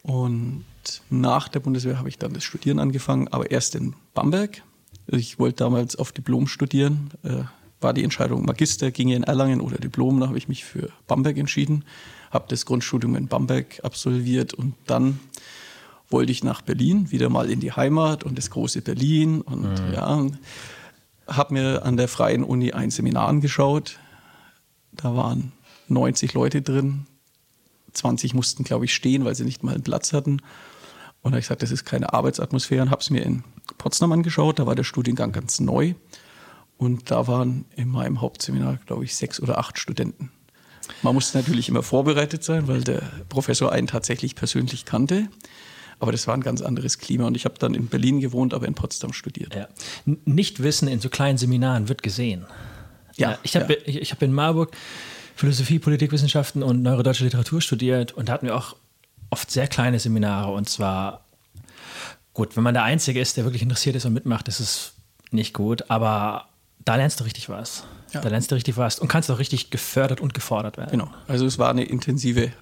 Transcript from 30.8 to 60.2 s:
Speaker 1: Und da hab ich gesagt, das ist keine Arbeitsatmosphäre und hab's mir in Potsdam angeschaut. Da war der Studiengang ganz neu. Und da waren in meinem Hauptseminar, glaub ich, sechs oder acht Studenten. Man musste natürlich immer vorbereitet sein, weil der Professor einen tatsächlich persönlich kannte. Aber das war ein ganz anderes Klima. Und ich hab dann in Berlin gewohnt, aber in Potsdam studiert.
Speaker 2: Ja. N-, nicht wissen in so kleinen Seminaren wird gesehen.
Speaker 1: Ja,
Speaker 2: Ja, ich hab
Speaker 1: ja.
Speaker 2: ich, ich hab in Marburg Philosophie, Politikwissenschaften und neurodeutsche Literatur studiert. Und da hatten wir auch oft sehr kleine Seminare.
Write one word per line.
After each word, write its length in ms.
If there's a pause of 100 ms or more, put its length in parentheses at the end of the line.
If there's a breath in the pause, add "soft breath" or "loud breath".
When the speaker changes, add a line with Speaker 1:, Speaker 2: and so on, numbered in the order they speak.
Speaker 1:
Und 100
da 40
hab 40
ich 40
gesagt, 180
das 80
ist 140
keine 300
Arbeitsatmosphäre 680
und 80
hab's 200
mir 120
in 220 (340)
Potsdam 340
angeschaut. 460
Da 80
war 80
der 100
Studiengang 480
ganz 280
neu. 340 (840 loud breath)
Und 320
da 160
waren 380 (120)
in 120
meinem 320
Hauptseminar, 640
glaub 160
ich, 120
sechs 260
oder 180
acht 200
Studenten. 520 (720 loud breath)
Man 120
musste 240
natürlich 300
immer 140
vorbereitet 600
sein, 220
weil 160
der 200 (260)
Professor 440
einen 140
tatsächlich 500
persönlich 480
kannte. 440 (720 loud breath)
Aber 120
das 140
war 80
ein 60
ganz 220
anderes 360
Klima. 280
Und 100
ich 80
hab 140
dann 160
in 140
Berlin 320
gewohnt, 340
aber 120
in 80
Potsdam 380
studiert. 420
Speaker 2:
Ja. 140 (380 loud breath)
N-, 180
nicht 380
wissen 260
in 100
so 120
kleinen 280
Seminaren 520
wird 120
gesehen. 440 (680 loud breath)
Speaker 1:
Ja, 160
Speaker 2:
Ja, 120
ich 100
hab 160
Speaker 1:
ja. 140
Speaker 2:
ich, 160
ich 120
hab 100
in 100
Marburg 420 (600 loud breath)
Philosophie, 420
Politikwissenschaften 840
und 180
neurodeutsche 420
Literatur 360
studiert. 520
Und 160
da 40
hatten 140
wir 100
auch 180 (560)
oft 220
sehr 160
kleine 320
Seminare. 520